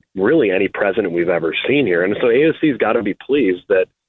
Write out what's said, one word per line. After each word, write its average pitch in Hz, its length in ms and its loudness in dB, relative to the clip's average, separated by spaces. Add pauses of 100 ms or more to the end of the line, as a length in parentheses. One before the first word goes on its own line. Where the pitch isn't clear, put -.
(140)
really 110 360 2
any 95 180 0
president 98 460 -2
we've 85 160 0
ever 82 240 -2 (120)
seen 135 200 0
here. 87 180 0
And 101 160 -2
so 123 80 2
A 131 200 4
O 151 120 0
C's 147 160 0
gotta 110 260 0
be 101 120 -4
pleased 104 560 -2
that 92 160 2 (220)